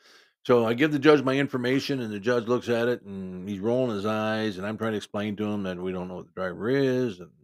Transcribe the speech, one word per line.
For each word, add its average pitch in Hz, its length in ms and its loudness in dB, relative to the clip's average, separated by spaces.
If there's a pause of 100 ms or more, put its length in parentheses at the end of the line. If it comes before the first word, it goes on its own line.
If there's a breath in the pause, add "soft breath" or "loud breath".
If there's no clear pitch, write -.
(460 soft breath)
so 120 200 6
I 113 80 2
give 147 180 2
the 147 80 0
judge 147 240 8
my 131 140 2
information, 135 640 -2
and 113 100 -6
the 104 80 -4
judge 113 280 2
looks 120 220 0
at 117 180 2
it, 123 160 -2
and 95 440 -10
he's 101 120 -4
rolling 120 360 0
his 98 100 -4
eyes, 110 520 -2
and 92 80 -6
I'm 107 120 -6
trying 113 140 -2
to 107 60 -2
explain 104 400 -4
to 107 80 -2
him 104 180 -2
that 92 140 -4
we 92 140 -4
don't 90 160 -4
know 92 80 -10
what 85 100 -12
the - 80 -20
driver 92 360 -4
is, 127 500 2
and, 85 100 -18 (140)